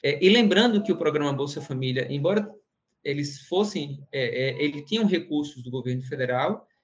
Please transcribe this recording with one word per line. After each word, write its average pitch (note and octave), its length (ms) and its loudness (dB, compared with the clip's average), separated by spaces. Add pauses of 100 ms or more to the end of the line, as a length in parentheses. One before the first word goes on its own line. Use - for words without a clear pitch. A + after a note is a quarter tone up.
É, C#3+ 200 0
e F#3 60 8
lembrando G#3+ 540 6
que G3+ 100 0
o E3 60 0
programa D3 340 0
Bolsa C#3+ 280 -4
Família, C3 500 -4
embora F3+ 400 0 (520)
eles C#3+ 440 -6
fossem, F3 640 -4
é, B2+ 380 -2
é, C3+ 120 -4
ele D3 220 -2
tinha A3 220 0
recursos D3 560 -2
do B2 80 -12
governo B2+ 320 -4
federal, C3 680 -2 (160)